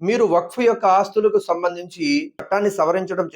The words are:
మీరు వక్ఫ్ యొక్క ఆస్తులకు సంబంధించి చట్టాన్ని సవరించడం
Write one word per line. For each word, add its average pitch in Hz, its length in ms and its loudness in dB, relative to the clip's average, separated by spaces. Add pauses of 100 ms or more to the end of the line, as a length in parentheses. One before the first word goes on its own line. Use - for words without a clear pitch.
మీరు 226 220 2
వక్ఫ్ 175 360 0
యొక్క 226 240 2
ఆస్తులకు 202 540 2
సంబంధించి 175 960 -2 (100)
చట్టాన్ని 202 280 -2
సవరించడం 180 640 -2